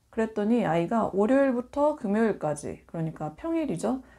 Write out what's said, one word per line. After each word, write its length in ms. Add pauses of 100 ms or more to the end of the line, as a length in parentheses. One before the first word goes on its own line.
(100)
그랬더니 540
아이가 480
월요일부터 840
금요일까지, 880
그러니까 500
평일이죠. 680 (160)